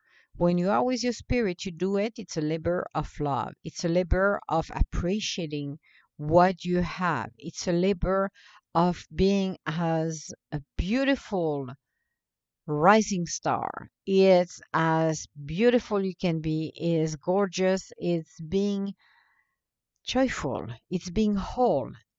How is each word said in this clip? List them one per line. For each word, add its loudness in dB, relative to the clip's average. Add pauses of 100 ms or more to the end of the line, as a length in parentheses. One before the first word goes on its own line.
(360)
When 2
you 2
are 2
with -2
your 0
spirit, -2
you -6
do -2
it. -2
It's -10
a -2
labor -2
of -6
love. -2 (100)
It's -12
a 0
labor 2
of -2
appreciating -2 (380)
what 4
you 2
have. -2
It's -10
a 0
labor 0 (440)
of 2
being 2
as -2 (180)
a -6 (160)
beautiful -2 (920)
rising 4
star. -4 (160)
It's 6 (120)
as 2 (180)
beautiful 2
you -4
can -2
be. -2
It's 0
gorgeous. 0
It's -4
being -2 (1120)
joyful. -2 (220)
It's -6
being 0
whole. 0 (280)